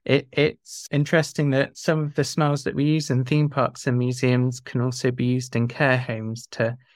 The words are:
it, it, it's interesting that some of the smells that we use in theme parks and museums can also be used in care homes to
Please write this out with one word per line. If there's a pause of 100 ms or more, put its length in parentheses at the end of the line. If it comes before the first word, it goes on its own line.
it,
it,
it's
interesting
that
some
of
the
smells
that
we
use
in
theme
parks
and
museums
can
also
be
used
in
care
homes
to (200)